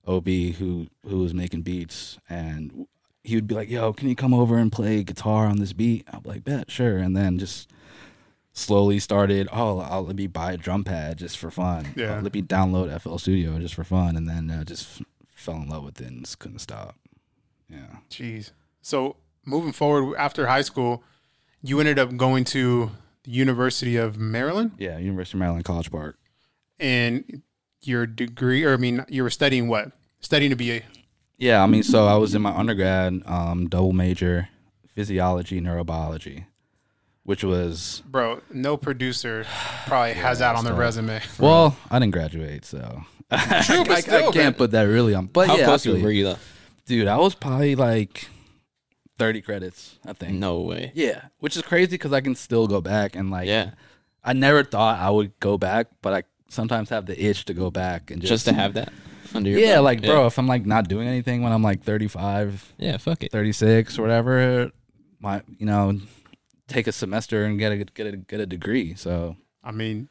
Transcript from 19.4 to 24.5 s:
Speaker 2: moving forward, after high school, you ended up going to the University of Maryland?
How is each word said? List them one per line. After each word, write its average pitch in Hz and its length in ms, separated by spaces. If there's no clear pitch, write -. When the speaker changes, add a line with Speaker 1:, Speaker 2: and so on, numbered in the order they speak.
Speaker 2:
moving 147 280
forward, 147 440
after 143 300
high 131 160
school, 120 420
you 139 160
ended 151 200
up 127 180
going 131 280
to 123 460
the 123 80
University 123 640
of 110 200
Maryland? 139 600